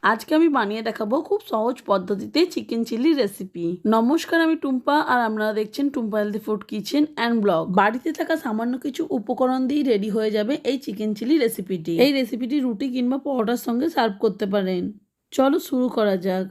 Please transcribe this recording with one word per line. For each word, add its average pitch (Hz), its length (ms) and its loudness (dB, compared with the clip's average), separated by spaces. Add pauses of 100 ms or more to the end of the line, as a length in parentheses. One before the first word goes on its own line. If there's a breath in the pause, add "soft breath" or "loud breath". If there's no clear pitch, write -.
(120)
আজকে 220 280 -2
আমি 330 180 6
বানিয়ে 214 300 -2
দেখাবো 220 280 -2 (140)
খুব 403 100 0 (120)
সহজ 233 240 0 (140)
পদ্ধতিতে 196 500 -2 (140)
চিকেন 233 360 -4
চিলি 247 240 2
রেসিপি। 196 520 -2 (300)
নমস্কার, 269 500 2
আমি 320 180 4
টুম্পা, 269 320 0 (160)
আর 247 160 2
আপনারা 214 320 -2
দেখছেন 214 340 -2
টুম্পা 220 260 -2
হেলদি 208 260 -2
ফুড 214 240 -2
কিচেন 214 340 0 (140)
অ্যান্ড 233 260 2
ব্লগ। 170 200 4 (160)
বাড়িতে 226 300 2 (100)
থাকা 330 240 0
সামান্য 233 300 -2 (120)
কিছু 285 160 -6 (160)
উপকরণ 254 500 0
দিয়ে 294 240 0
রেডি 208 240 2
হয়ে 220 220 0
যাবে 214 160 0 (160)
এই 269 160 0
চিকেন 214 320 -4
চিলি 240 260 2
রেসিপিটি। 185 500 -2 (120)
এই 285 140 4
রেসিপিটি 247 460 -2
রুটি 240 300 -2
কিংবা 254 300 0
পরোটার 240 400 0
সঙ্গে 247 300 0
সার্ভ 226 180 2 (100)
করতে 214 300 0
পারেন। 185 300 0 (500)
চলো 277 240 4 (100)
শুরু 254 280 0
করা 208 200 2 (100)
যাক। 190 260 -2